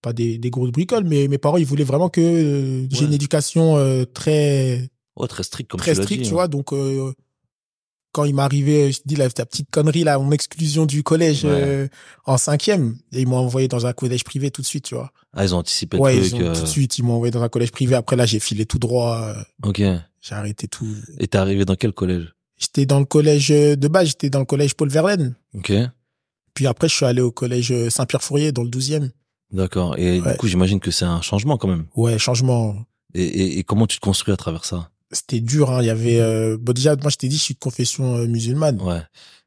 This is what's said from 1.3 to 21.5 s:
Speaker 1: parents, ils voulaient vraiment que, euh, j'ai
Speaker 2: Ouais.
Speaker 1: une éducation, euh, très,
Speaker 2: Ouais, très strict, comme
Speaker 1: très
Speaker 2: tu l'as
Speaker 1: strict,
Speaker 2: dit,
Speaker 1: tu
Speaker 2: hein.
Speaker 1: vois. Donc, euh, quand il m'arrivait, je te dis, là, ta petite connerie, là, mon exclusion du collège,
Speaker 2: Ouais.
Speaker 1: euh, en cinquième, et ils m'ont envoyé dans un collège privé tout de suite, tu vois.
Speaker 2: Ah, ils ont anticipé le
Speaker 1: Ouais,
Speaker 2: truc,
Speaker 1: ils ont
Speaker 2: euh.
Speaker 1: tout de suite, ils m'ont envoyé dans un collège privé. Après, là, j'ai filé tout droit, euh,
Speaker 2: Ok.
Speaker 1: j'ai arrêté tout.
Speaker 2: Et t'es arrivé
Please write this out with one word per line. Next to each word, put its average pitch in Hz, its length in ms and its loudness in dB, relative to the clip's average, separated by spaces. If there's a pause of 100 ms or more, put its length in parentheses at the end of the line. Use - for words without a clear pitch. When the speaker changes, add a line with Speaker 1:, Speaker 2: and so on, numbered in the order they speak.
Speaker 1:
parents, 151 180 2
ils 165 80 4
voulaient 143 200 0
vraiment 151 260 0
que, 175 100 0
euh, 143 720 2
j'ai 139 100 -2
Speaker 2:
Ouais. 147 60 4
Speaker 1:
une 147 80 2
éducation, 151 640 2
euh, 131 260 2
très, 135 880 0 (260)
Speaker 2:
Ouais, 127 120 -6
très - 160 -8
strict, - 260 -10
comme 90 100 -6
Speaker 1:
très 165 120 0
Speaker 2:
tu 147 60 4
l'as 95 60 2
Speaker 1:
strict, 123 200 -2
Speaker 2:
dit, 110 40 -2
Speaker 1:
tu 160 60 -2
Speaker 2:
hein. - 20 2
Speaker 1:
vois. 180 120 2
Donc, 139 260 -4
euh, 135 380 -2 (1000)
quand 147 120 0
il 143 100 2
m'arrivait, 139 560 4
je 135 100 -6
te - 80 -12
dis, 151 80 0
là, 135 120 2
ta - 160 -4
petite - 260 -8
connerie, 151 320 2
là, 147 160 2
mon 135 120 0
exclusion 156 560 0
du 143 160 0
collège, 160 420 2
Speaker 2:
Ouais. 147 80 2
Speaker 1:
euh, 139 360 0 (360)
en 131 140 2
cinquième, 147 580 0 (160)
et 127 80 -4
ils 127 80 0
m'ont 127 80 0
envoyé 127 320 0
dans 123 180 -2
un 123 60 -2
collège 123 320 -4
privé 139 260 -4
tout 139 120 -12
de - 40 -6
suite, - 200 -6
tu - 80 -10
vois. 127 180 -10 (220)
Speaker 2:
Ah, 98 100 0
ils 92 100 2
ont 87 40 0
anticipé - 400 -4
le 135 40 4
Speaker 1:
Ouais, 135 160 6
Speaker 2:
truc, 95 140 2
Speaker 1:
ils - 40 -6
ont 90 100 0
Speaker 2:
euh. 82 80 -2
Speaker 1:
tout 165 80 -2
de 80 40 -2
suite, 131 320 -2
ils 123 40 -2
m'ont 120 140 0
envoyé 117 140 0
dans 117 120 -2
un 117 60 0
collège 117 220 -2
privé. 131 260 0
Après, 123 200 0
là, 123 80 4
j'ai 107 160 2
filé 107 240 -2
tout - 140 -4
droit, 117 420 0 (160)
euh, - 320 -8
Speaker 2:
Ok. 98 100 -2 (420)
Speaker 1:
j'ai - 140 -12
arrêté 104 340 -8
tout. - 180 -10 (320)
Speaker 2:
Et - 100 -2
t'es 101 100 2
arrivé 98 260 2